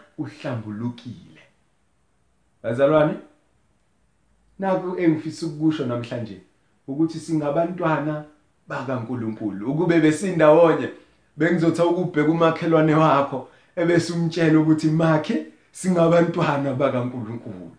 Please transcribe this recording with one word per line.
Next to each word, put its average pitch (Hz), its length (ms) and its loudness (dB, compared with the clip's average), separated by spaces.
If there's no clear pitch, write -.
uhlambulukile. 117 1200 -10
Bazalwane, 139 520 2
naku 185 420 -4
engifisa 160 460 -2
ukusho 151 400 -2
namhlanje 117 540 -8
ukuthi 160 300 -2
singabantwana 156 1040 -2
bakaNkulunkulu. 117 1040 -6
Ukube 165 280 2
besindawonye, 156 880 4
bengizotha 165 500 2
ukubheka 160 440 0
umakhelwane 160 640 2
wakho, 139 540 2
ebese 170 360 0
umtshela 160 480 2
ukuthi, 156 260 2
"Makhe, 160 600 0
singabantwana 165 1000 0
bakaNkulunkulu." 120 1040 -6